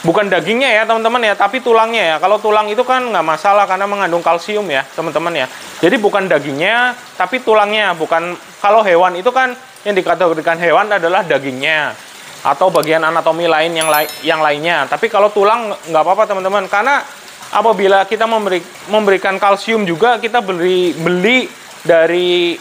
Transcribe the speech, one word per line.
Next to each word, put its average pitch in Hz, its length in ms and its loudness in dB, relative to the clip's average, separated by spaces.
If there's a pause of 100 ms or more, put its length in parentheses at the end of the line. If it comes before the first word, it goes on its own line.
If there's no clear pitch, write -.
Bukan 196 240 0
dagingnya 196 400 0
ya, 220 160 2
teman-teman 226 400 0
ya, 208 80 2
tapi 202 320 -2
tulangnya 220 480 2
ya. 156 80 0
Kalau 196 160 2
tulang 214 320 0
itu 226 160 -2
kan 254 240 0
nggak 180 160 -2
masalah 196 400 2
karena 190 240 -2
mengandung 185 320 -2
kalsium 175 480 -2
ya, 135 240 -2
teman-teman 165 400 -4
ya. 135 140 -2 (340)
Jadi 185 160 4
bukan 196 320 0
dagingnya, 165 640 0 (240)
tapi 185 240 -2
tulangnya. 208 560 2
Bukan, 165 400 -2 (240)
kalau 214 240 4
hewan 175 320 2
itu 190 160 -2
kan 254 240 -2 (280)
yang 208 120 -2
dikategorikan 165 640 0
hewan 175 320 2
adalah 185 320 0
dagingnya 139 680 -2 (480)
atau 143 280 0
bagian 160 360 2
anatomi 165 440 0
lain 160 240 0
yang 160 160 -2
lai-, 151 220 0 (100)
yang 160 240 -2
lainnya. 151 440 0
Tapi 180 200 -2
kalau 208 240 2
tulang 214 400 0
nggak 156 320 -2
apa-apa, 190 240 2
teman-teman, 190 400 -2
karena 240 320 0 (520)
apabila 196 520 2
kita 226 240 -2
memberi-, 196 360 -2 (280)
memberikan 196 480 2
kalsium 202 480 0
juga, 208 320 2
kita 226 240 -2
beli, 180 560 0
beli 180 480 0 (360)
dari 170 760 2